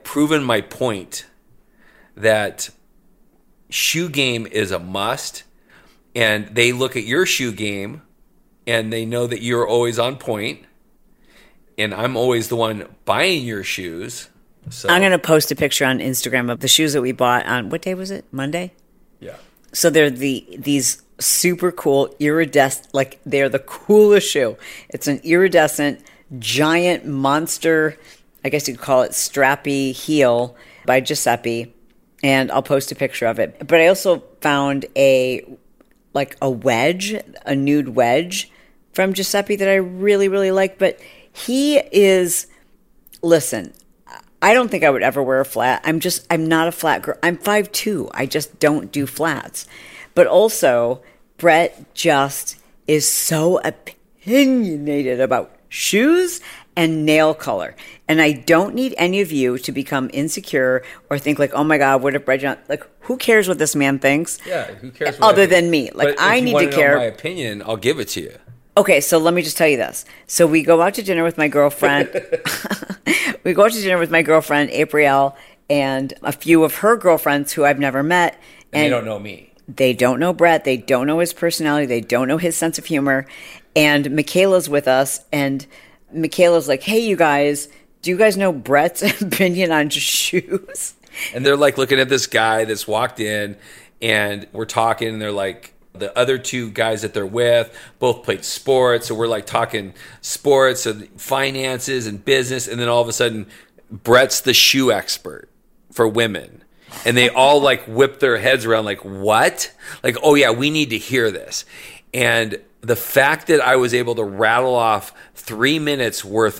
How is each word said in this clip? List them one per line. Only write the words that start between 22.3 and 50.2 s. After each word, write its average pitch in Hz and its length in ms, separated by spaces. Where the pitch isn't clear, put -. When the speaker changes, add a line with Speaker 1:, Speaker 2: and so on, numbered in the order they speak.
Speaker 2:
like, 135 320
they're 139 240
the 135 100
coolest 208 720
shoe. 123 260
It's - 180
an 139 160
iridescent, 165 800
giant 160 680
monster, 156 920
I 135 60
guess 143 180
you'd 120 120
call 127 240
it - 80
strappy 139 840
heel 123 640
by 127 160
Giuseppe, 120 720
and 135 280
I'll 131 120
post 139 280
a - 40
picture 123 320
of 113 100
it. 117 300
But 165 140
I 165 60
also 190 360
found 139 440
a, 131 500
like, 139 280
a 139 80
wedge, 135 640
a 143 100
nude 139 340
wedge 131 600
from 190 200
Giuseppe 202 440
that 196 120
I 196 60
really, 196 520
really 190 240
like. 190 280
But 190 200
he 277 460
is, 185 680
listen, 143 520
I 196 120
don't 247 160
think 180 140
I 151 60
would 131 140
ever 135 200
wear 131 160
a 135 60
flat. 120 400
I'm 160 140
just, 180 300
I'm 160 180
not 160 200
a 170 40
flat 160 300
girl. - 220
I'm 170 140
five 208 340
two. 185 420
I 131 120
just - 340
don't 147 320
do 143 160
flats. - 580
But - 140